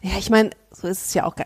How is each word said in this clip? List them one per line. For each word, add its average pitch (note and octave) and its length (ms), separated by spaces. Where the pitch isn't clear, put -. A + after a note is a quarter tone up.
Ja, F#3 160
ich G3 120
mein, A3 220
so - 160
ist F#3 200
es - 60
ja - 120
auch, F3 100
ga-, - 100